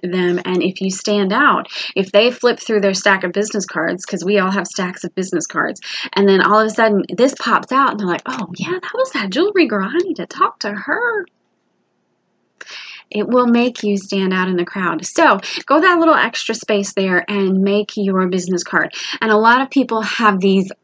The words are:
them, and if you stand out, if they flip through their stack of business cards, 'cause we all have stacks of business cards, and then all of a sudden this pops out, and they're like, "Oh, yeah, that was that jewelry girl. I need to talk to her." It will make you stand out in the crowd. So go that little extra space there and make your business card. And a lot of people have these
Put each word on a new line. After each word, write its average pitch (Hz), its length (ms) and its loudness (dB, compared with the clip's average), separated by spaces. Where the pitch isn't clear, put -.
them, 180 420 0
and 185 180 0
if 185 180 -2
you 190 100 -2
stand 202 420 -2
out, 233 360 2
if 196 180 -2
they 226 180 6
flip 240 280 0
through 214 220 0
their 196 140 2
stack 190 300 2
of 175 80 -4
business 208 340 -2
cards, 175 380 -4
'cause 190 200 -6
we 202 140 2
all 185 120 2
have 185 160 -2
stacks 185 380 -6
of 170 100 -10
business 185 320 -4
cards, - 340 -4
and 202 140 4
then 190 120 6
all 214 200 4
of 220 60 2
a 220 40 -2
sudden 208 320 2
this 262 240 2
pops 214 340 -2
out, 254 180 2
and 208 100 -6
they're 196 60 -2
like, 175 200 -2
"Oh, 214 300 -8
yeah, 330 160 -6
that 370 220 -8
was 523 180 -2
that 208 180 -4
jewelry 359 360 2
girl. 202 200 -2
I 269 120 -2
need 370 180 -2
to - 100 -8
talk - 340 -2
to 202 120 -6
her." 392 540 -4
It 208 160 -2
will 247 200 4
make 240 360 2
you 208 140 0
stand 190 360 -2
out 185 160 0
in 185 80 0
the 175 100 0
crowd. 175 380 -4
So 254 360 2
go 294 140 4
that 349 180 4
little 320 160 4
extra 233 400 -2
space 202 380 -2
there 190 360 0
and 190 340 0
make 202 340 0
your 190 320 0
business 180 340 -2
card. - 300 -2
And 220 80 0
a 208 60 6
lot 233 260 4
of 262 80 -4
people 226 320 0
have 202 380 0
these 190 300 2